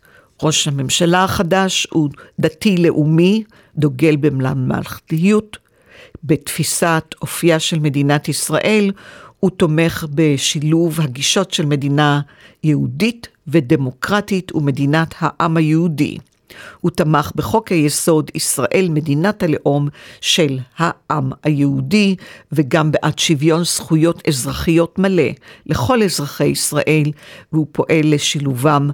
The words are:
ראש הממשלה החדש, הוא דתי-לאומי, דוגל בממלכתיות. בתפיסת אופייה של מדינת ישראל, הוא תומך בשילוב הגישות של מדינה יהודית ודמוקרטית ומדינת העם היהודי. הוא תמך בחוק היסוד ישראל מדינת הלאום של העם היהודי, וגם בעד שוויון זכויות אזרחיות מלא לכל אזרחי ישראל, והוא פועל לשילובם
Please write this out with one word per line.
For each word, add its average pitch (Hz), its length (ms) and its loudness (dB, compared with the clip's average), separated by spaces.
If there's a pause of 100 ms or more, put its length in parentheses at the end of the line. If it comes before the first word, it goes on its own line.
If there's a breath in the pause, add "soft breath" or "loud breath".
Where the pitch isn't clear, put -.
(440 soft breath)
ראש - 240 0
הממשלה 170 560 0
החדש, 190 680 0
הוא 151 180 0 (300 loud breath)
דתי-לאומי, 170 1040 2 (340 soft breath)
דוגל 147 380 2
בממלכתיות. 147 1400 -2 (680 loud breath)
בתפיסת 160 960 -2
אופייה 160 380 0
של 160 200 -2
מדינת 143 500 0
ישראל, 196 600 0 (480 loud breath)
הוא 190 100 2
תומך 165 640 0
בשילוב 156 880 0
הגישות 139 500 -2
של 175 140 -2
מדינה 143 560 2 (420 loud breath)
יהודית 151 640 -2 (200)
ודמוקרטית 160 1080 -2
ומדינת 143 640 0
העם 160 380 -2
היהודי. 156 600 0 (640 loud breath)
הוא 175 100 0
תמך 151 440 0
בחוק 214 360 -2
היסוד 156 640 2
ישראל 170 540 0
מדינת 156 540 0
הלאום 143 440 0 (340 loud breath)
של 135 380 0 (180)
העם 147 540 -2 (120)
היהודי, 143 720 2 (360 loud breath)
וגם 156 400 2
בעד - 280 -2
שוויון 160 440 2
זכויות 165 640 0
אזרחיות 160 720 0
מלא 185 240 2 (420 loud breath)
לכל 214 380 0
אזרחי 147 420 -2
ישראל, 147 640 0 (420 loud breath)
והוא 156 180 0
פועל 156 420 2
לשילובם 143 800 0